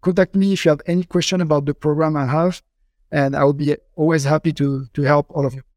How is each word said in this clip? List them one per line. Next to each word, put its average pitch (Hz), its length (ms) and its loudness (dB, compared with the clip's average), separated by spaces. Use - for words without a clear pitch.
contact 185 320 0
me 196 180 2
if - 120 -4
you 165 60 6
have 147 160 0
any 175 180 0
question 180 360 -2
about 147 260 0
the 147 80 -2
program 151 420 -2
I 139 100 -2
have, 165 360 -2
and 139 260 0
I 143 80 2
will 143 80 4
be 143 240 -2
always 156 300 0
happy 156 300 0
to, 139 400 -2
to 147 80 -2
help 143 280 2
all 139 160 -2
of 120 80 -4
you. 131 80 -16